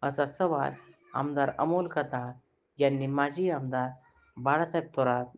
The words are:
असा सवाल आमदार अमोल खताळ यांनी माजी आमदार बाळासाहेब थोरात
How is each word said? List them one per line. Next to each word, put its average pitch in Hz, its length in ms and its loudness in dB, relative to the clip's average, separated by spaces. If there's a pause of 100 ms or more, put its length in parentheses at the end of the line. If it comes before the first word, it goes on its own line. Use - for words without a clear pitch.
असा 139 240 0
सवाल 143 460 0 (420)
आमदार 139 440 0
अमोल 170 320 2
खताळ 135 420 -4 (460)
यांनी 139 280 2
माजी 143 440 0
आमदार 131 400 -2 (460)
बाळासाहेब 160 500 2 (100)
थोरात 123 280 2 (140)